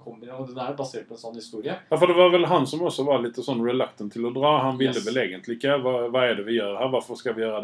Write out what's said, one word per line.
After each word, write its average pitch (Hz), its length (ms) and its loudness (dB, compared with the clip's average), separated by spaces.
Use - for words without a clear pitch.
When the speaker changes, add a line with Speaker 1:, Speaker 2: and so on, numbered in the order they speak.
Speaker 1:
kommer, 117 300 -18
og 131 160 -10
den 123 80 -14
er 127 180 -6
basert 131 320 -8
på 117 60 -18
en 117 80 -18
sann 113 140 -12
historie. 117 420 -8
Speaker 2:
Ja, - 200 -2
for 170 100 8
det 175 100 2
var 180 160 10
vel 175 120 6
han 151 200 4
som 151 160 -4
også 147 240 0
var 139 160 2
litt 117 140 -6
sånn 123 260 -4
reluctant 120 500 -2
til 117 140 -6
å 117 80 -4
dra. 143 280 4
Han 131 160 -2
ville 127 200 2
Speaker 1:
Yes. 98 80 -4
Speaker 2:
vel 113 120 -2
egentlig 104 420 -4
ikke, 139 220 2
«Hva, 123 280 0
hva 127 160 2
er 117 100 2
det 101 100 -4
vi 117 120 0
gjør 101 220 -2
her? 131 100 0
Hvorfor 120 280 -2
skal 120 160 -4
vi 110 120 -6
gjøre 107 180 -4